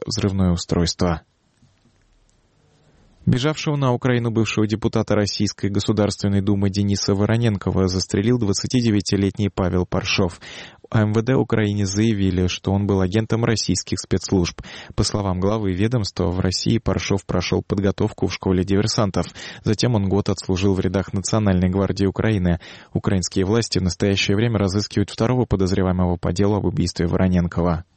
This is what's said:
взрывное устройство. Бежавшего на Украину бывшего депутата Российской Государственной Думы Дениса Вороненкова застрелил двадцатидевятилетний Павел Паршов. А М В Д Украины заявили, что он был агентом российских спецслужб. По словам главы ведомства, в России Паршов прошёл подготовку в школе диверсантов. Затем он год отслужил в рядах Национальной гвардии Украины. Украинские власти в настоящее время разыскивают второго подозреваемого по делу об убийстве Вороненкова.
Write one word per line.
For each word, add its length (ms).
взрывное 420
устройство. 720
Бежавшего 520
на 180
Украину 380
бывшего 340
депутата 480
Российской 560
Государственной 720
Думы 300
Дениса 420
Вороненкова 720
застрелил 520
двадцатидевятилетний 1120
Павел 320
Паршов. 560
А 140
М 100
В 80
Д 140
Украины 500
заявили, 600
что 240
он 160
был 120
агентом 460
российских 540
спецслужб. 600
По 80
словам 360
главы 320
ведомства, 600
в 80
России 400
Паршов 480
прошёл 340
подготовку 640
в 80
школе 300
диверсантов. 640
Затем 300
он 160
год 200
отслужил 440
в 60
рядах 340
Национальной 560
гвардии 380
Украины. 520
Украинские 540
власти 320
в 60
настоящее 520
время 220
разыскивают 540
второго 340
подозреваемого 720
по 160
делу 220
об 100
убийстве 400
Вороненкова. 800